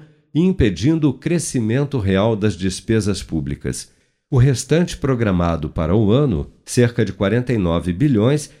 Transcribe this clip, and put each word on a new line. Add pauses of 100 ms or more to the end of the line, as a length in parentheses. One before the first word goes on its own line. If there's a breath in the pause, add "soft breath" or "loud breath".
(320 loud breath)
e
impedindo
o
crescimento
real
das
despesas
públicas. (400)
O
restante
programado
para
o
ano, (120)
cerca
de
quarenta
e
nove
bilhões, (120)